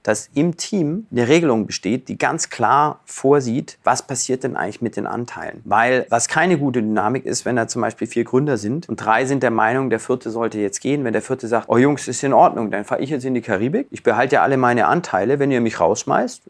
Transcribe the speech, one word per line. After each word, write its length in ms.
dass 320
im 220
Team 560
eine 160
Regelung 380
besteht, 420
die 80
ganz 320
klar 560
vorsieht, 800
was 180
passiert 420
denn 120
eigentlich 240
mit 160
den 100
Anteilen. 580
Weil 460
was 180
keine 300
gute 220
Dynamik 460
ist, 180
wenn 120
da 120
zum 140
Beispiel 240
vier 180
Gründer 320
sind 320
und 80
drei 300
sind 160
der 80
Meinung, 400
der 100
vierte 300
sollte 280
jetzt 220
gehen. 240
Wenn 80
der 100
vierte 260
sagt, 200
„Oh 80
Jungs, 300
ist 160
in 100
Ordnung, 380
dann 140
fahre 180
ich 80
jetzt 140
in 100
die 60
Karibik, 500
ich 140
behalte 320
ja 60
alle 140
meine 300
Anteile, 540
wenn 100
ihr 100
mich 200
rausschmeißt, 680